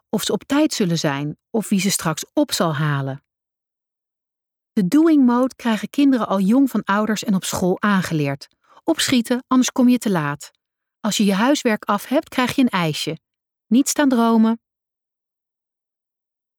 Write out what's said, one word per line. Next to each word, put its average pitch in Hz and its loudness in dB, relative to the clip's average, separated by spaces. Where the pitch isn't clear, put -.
of - -4
ze - -4
op 208 -4
tijd 294 0
zullen 170 -2
zijn 147 -4
of 214 -4
wie 196 0
ze 190 -2
straks - -4
op 294 0
zal 165 -2
halen. 139 -4
De 190 0
doing 294 4
mode 247 2
krijgen 214 -4
kinderen 269 2
al 196 0
jong 247 2
van 208 -4
ouders 214 -2
en 196 0
op 180 -2
school - -2
aangeleerd. 160 -2
Opschieten, 254 -2
anders 254 2
kom 247 2
je 247 4
te 226 -4
laat. 147 -4
Als 208 -4
je 214 2
je 202 2
huiswerk 233 0
af 208 -4
hebt, 302 -2
krijg - -2
je 277 2
een 247 4
ijsje. 160 -4
Niet 254 2
staan 285 2
dromen. 226 2